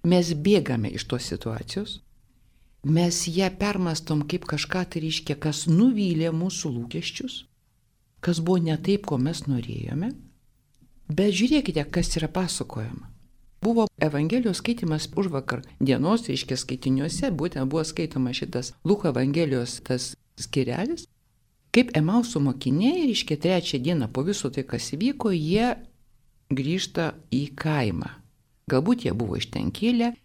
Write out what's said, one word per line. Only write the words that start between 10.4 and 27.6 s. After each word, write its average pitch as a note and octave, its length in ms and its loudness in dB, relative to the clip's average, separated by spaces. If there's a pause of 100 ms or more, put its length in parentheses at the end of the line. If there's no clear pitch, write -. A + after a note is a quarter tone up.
Bet F#3 280 2
žiūrėkite, G3+ 480 2
kas - 320 0
yra D#3 120 0
pasakojama. D#3 840 -4 (520)
Buvo A3+ 240 4 (100)
Evangelijos E3 640 2
skaitymas F3 560 -2
užvakar C#3 460 -2 (180)
dienos, C#3 480 2
reiškia, C3 280 -4
skaitiniuose, C#3 760 -2
būtent D3 360 -2
buvo D#3 160 0
skaitoma D3+ 480 -2
šitas - 420 -6 (100)
Luko F#3+ 240 2
Evangelijos C3+ 720 0
tas B2+ 320 -2 (240)
skyrelis, D3+ 720 -2 (680)
kaip A#3+ 220 6
Emauso G3+ 440 2
mokiniai, D#3+ 680 2
reiškia, D#3 320 0
trečią F3 400 2
dieną C#3 320 0
po C3 120 0
viso F3+ 280 -2
tai, C3+ 160 -4
kas - 240 -4
vyko, G#3+ 400 0
jie F#3 420 2 (760)
grįžta D#3 640 -2 (180)
į C#3+ 140 0 (100)
kaimą. C3+ 560 -2 (560)